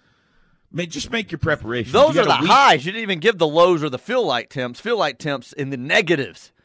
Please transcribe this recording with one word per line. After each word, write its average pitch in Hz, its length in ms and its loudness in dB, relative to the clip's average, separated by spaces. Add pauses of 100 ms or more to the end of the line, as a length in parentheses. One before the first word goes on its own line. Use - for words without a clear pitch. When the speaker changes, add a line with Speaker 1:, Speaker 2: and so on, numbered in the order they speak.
(720)
Speaker 1:
may-, 175 160 -8
just 170 240 -12
make 226 220 -6
your 156 80 -10
preparations. 123 520 -4
Speaker 2:
Those 285 220 4
Speaker 1:
You 262 80 2
Speaker 2:
are - 40 4
Speaker 1:
got 156 80 2
Speaker 2:
the 135 40 0
Speaker 1:
a 127 40 -2
week. 175 80 0
Speaker 2:
highs. 214 360 4
You 190 60 -6
didn't 226 100 -6
even 196 160 -4
give 196 200 0
the 165 80 2
lows 165 360 4
or 151 80 -4
the 123 80 -8
feel 240 260 -2
like 123 260 -2
temps. 123 300 -8
Feel 233 160 -4
like 160 220 -2
temps 139 340 -8
in 139 180 -8
the 139 60 -8
negatives 147 760 -2 (120)